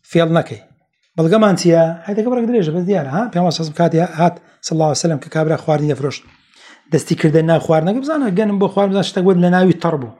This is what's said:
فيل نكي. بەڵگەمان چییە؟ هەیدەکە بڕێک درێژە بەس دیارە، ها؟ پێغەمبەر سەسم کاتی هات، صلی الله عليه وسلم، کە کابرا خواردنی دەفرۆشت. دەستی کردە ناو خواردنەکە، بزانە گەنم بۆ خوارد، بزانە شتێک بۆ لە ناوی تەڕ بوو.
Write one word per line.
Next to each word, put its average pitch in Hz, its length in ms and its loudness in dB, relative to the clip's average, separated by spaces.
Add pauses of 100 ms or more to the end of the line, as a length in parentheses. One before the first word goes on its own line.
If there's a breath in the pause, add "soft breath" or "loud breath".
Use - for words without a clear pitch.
فيل 165 320 0
نكي. 135 280 -2 (580)
بەڵگەمان 190 420 4
چییە؟ 165 220 4 (240)
هەیدەکە 214 240 -2
بڕێک 240 180 -2
درێژە 190 260 0
بەس 180 100 -2
دیارە، 160 300 -2
ها؟ 226 180 -4
پێغەمبەر 175 240 0
سەسم 156 160 -8
کاتی 165 260 2
هات، 170 400 0 (220 soft breath)
صلی - 140 -6
الله 156 100 2
عليه 151 60 2
وسلم، 156 280 -2
کە - 80 -14
کابرا 160 300 -2
خواردنی 147 380 -2
دەفرۆشت. 131 260 -8 (720 soft breath)
دەستی - 280 0
کردە 160 280 2
ناو 160 100 4
خواردنەکە، 165 440 0
بزانە 277 340 -2
گەنم 202 240 0
بۆ 196 120 2
خوارد، 202 180 0
بزانە 190 140 0
شتێک 185 180 -4
بۆ 190 100 4
لە 175 220 2
ناوی 185 180 4
تەڕ 165 280 -2
بوو. 113 180 -12